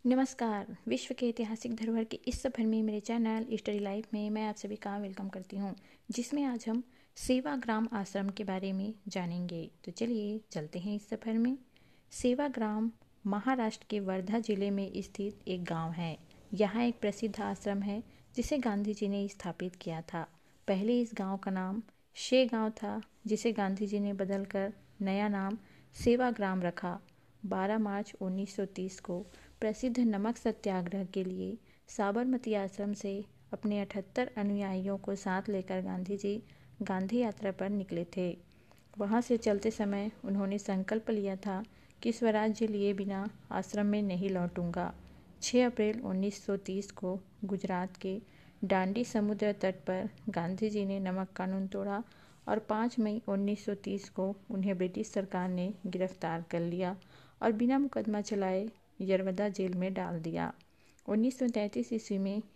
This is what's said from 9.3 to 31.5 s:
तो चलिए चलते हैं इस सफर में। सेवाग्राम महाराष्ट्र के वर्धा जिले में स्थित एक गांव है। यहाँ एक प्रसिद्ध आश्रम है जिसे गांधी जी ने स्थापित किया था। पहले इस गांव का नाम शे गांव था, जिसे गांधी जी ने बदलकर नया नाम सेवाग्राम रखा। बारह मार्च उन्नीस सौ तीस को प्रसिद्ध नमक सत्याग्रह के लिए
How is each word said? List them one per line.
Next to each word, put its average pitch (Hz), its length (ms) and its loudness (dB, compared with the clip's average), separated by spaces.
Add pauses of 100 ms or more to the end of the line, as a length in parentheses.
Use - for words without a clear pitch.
तो 180 80 -10
चलिए 220 480 -2 (100)
चलते 160 280 -6
हैं 202 180 -4
इस 208 120 -8
सफर 220 240 -4
में। 240 240 2 (560)
सेवाग्राम 233 760 2 (360)
महाराष्ट्र 220 640 0
के 208 100 0
वर्धा 190 380 0
जिले 202 320 2
में 196 260 0
स्थित - 520 -6
एक 180 160 -2
गांव 165 280 -2
है। 160 240 -2 (360)
यहाँ 208 320 4
एक 240 160 2
प्रसिद्ध 208 400 -2
आश्रम 202 420 -2
है 208 200 -2 (340)
जिसे 254 220 2
गांधी 208 360 2
जी 202 140 0
ने 202 200 0
स्थापित 180 480 -6
किया 165 260 -6
था। 165 240 -6 (420)
पहले 214 320 4
इस 226 140 0
गांव 196 220 -2
का 196 140 -4
नाम 190 320 0 (340)
शे 262 300 6
गांव 220 260 2
था, 208 280 -6 (260)
जिसे 214 260 2
गांधी 202 340 0
जी 208 140 0
ने 202 120 0
बदलकर 196 600 -2 (280)
नया 196 280 2
नाम 196 300 0 (380)
सेवाग्राम 226 680 4
रखा। 175 360 -2 (480)
बारह 190 320 2
मार्च 208 420 -2
उन्नीस 190 360 -2
सौ 196 100 0
तीस 185 340 -6
को 175 180 -4 (420)
प्रसिद्ध 233 380 0
नमक 220 380 4
सत्याग्रह 190 680 0
के 190 200 -2
लिए 185 320 -4 (320)